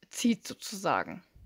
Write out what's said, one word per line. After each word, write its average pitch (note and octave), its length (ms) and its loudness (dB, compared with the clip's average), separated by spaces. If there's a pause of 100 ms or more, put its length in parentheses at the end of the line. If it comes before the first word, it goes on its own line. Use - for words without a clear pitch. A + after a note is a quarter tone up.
zieht - 380 2
sozusagen. F3+ 760 -2 (220)